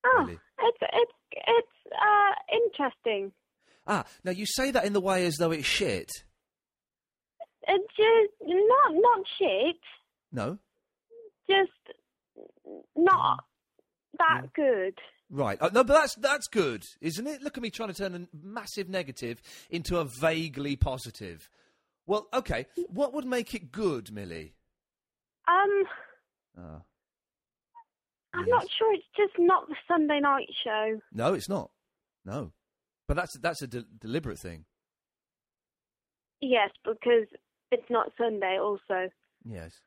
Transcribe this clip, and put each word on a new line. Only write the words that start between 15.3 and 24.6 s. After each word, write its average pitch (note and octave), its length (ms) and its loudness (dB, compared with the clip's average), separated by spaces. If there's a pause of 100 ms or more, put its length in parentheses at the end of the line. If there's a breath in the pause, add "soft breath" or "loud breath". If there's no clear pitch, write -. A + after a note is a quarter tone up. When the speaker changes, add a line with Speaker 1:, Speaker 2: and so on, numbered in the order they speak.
Speaker 2:
Right. B2+ 300 -2
Uh, E3+ 100 2
no, B3 120 4
but B3 100 2
that's, D4+ 220 4
that's C4+ 320 -2
good, C3+ 340 -2 (180)
isn't D#3+ 260 -6
it? D4 140 -10
Look C#4+ 160 -10
at A#3+ 60 -10
me A#3 80 -6
trying A3+ 200 -10
to F3 40 -12
turn F#3+ 220 -8
a F3 100 -12 (160)
massive G3+ 460 -10
negative C3+ 520 -8 (280 loud breath)
into E3+ 300 -4
a E3 60 0
vaguely C#3+ 680 -2
positive. A2+ 720 -4 (580)
Well, G#3+ 280 -2
okay. C3+ 320 -4 (220)
What B3+ 260 -4
would C#4+ 120 -6
make B3 280 -4
it E3+ 160 -12
good, C#3 400 -4
Millie? E2+ 440 -12 (920)